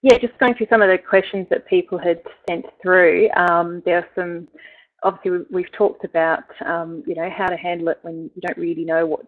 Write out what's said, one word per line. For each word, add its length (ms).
yeah, 160
just 200
going 160
through 160
some 120
of 60
the 100
questions 520
that 180
people 300
had 240
sent 180
through. 540
Um, 500
there 120
are 180
some, 320
obviously 280
we, 200
we've 220
talked 320
about, 400
um, 400
you 100
know, 140
how 180
to 100
handle 320
it 140
when 300
you 80
don't 160
really 280
know 200
what 220